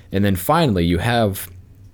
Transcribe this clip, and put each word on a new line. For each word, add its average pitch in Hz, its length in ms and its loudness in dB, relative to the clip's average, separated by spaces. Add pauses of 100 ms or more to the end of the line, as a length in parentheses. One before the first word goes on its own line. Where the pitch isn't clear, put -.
(120)
And 98 120 0
then 101 120 2
finally, 120 500 2
you 85 140 2
have 113 500 -2 (440)